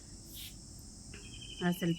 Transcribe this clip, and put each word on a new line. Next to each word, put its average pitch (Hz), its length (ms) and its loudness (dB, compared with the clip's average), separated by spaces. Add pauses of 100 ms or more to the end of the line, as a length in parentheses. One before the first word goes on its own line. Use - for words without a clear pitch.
(1700)
అసలు 175 320 8